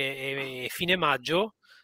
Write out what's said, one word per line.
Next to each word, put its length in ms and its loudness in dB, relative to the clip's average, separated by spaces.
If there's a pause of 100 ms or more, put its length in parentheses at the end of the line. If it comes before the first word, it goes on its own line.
(160)
e, 500 -4
e 40 -4
fine 260 2
maggio. 600 2 (280)